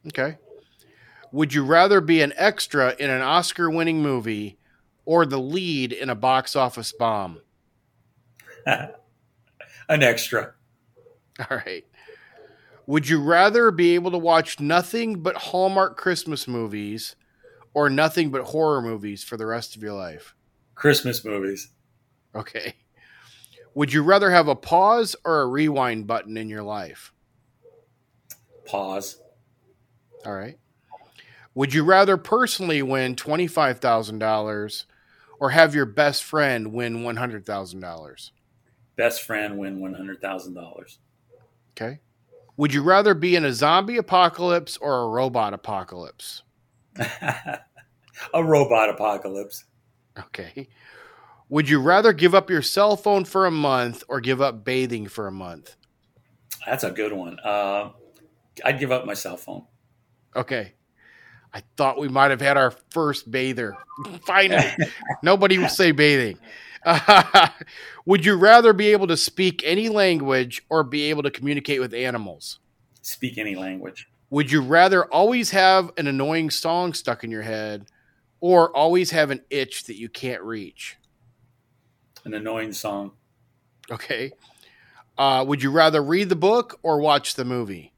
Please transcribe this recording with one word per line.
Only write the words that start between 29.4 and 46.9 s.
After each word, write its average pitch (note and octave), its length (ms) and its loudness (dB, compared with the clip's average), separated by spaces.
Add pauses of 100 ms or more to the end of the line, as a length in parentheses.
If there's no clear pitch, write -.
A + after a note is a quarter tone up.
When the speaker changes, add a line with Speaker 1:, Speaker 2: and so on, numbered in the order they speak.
Speaker 1:
All G#2 80 -10
right. G#2+ 240 -14 (960)
Would C3+ 200 -2
you D#3 100 2
rather F#3+ 340 6
personally F#3+ 640 -2
win C3 340 -2
twenty-five D#3 640 -2
thousand A2 400 0
dollars G#2+ 640 -4 (540)
or C#3 100 0
have D3+ 260 6
your C#3 100 2
best C#3+ 380 0
friend B2+ 480 -2
win A#2 320 -6
one A#2 140 -8
hundred A#2 280 -8
thousand F#2+ 360 -10
dollars? D#2+ 500 -18 (640)
Speaker 2:
Best - 280 -2
friend G#2 340 -8
win G2 240 -10
one F#2+ 120 -10
hundred F#2+ 280 -14
thousand F#2 320 -10
dollars. - 460 -20 (720)
Speaker 1:
Okay. B2 280 -12 (580)
Would C#3+ 160 0
you C#3+ 100 0
rather G3 300 4
be F3 220 2
in E3 80 0
a C3+ 100 0
zombie F3+ 440 0
apocalypse F3 800 0
or C3+ 240 -2
a A#2 60 -4
robot A#2 460 -2
apocalypse? F#2 880 -12 (260)
Speaker 2:
<laughs> - 1600 -12